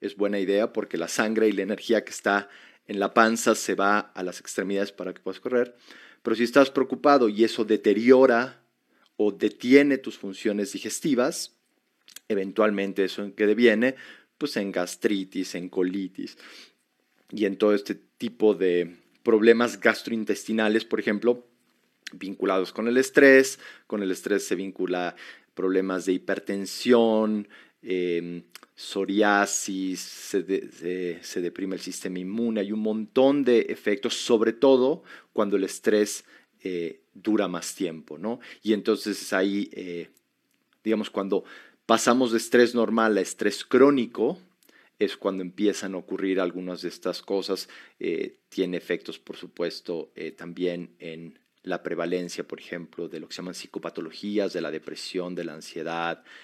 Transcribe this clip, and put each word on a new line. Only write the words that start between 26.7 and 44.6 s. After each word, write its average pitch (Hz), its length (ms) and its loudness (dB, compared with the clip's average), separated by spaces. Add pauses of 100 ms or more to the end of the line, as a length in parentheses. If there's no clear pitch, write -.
em, 87 640 -4 (320)
psoriasis, 98 1200 0
se - 440 -6
de-, 90 280 -4
se, 87 520 -8
se - 180 -8
deprime 92 360 -6
el 87 40 -14
sistema 90 380 -10
inmune, 107 420 -4
hay 101 100 -4
un 107 100 -4
montón 120 640 2
de 120 160 4 (100)
efectos, 104 440 -4
sobre 113 380 2
todo 135 500 4 (300)
cuando 101 240 0
el 95 80 0
estrés, 104 600 0 (380)
eh, 87 380 -6 (140)
dura 104 340 0
más 87 260 -8
tiempo, 80 440 -8
¿no? 110 200 -6 (240)
Y 107 100 0
entonces 104 480 0
es - 120 -8
ahí, 101 400 0
eh, 87 380 -12 (760)
digamos, 107 260 -2
cuando 98 340 -4 (420)
pasamos 120 440 4
de 113 80 2
estrés 120 360 4
normal 110 440 2
a - 20 4
estrés - 440 -4
crónico, 131 720 4 (640)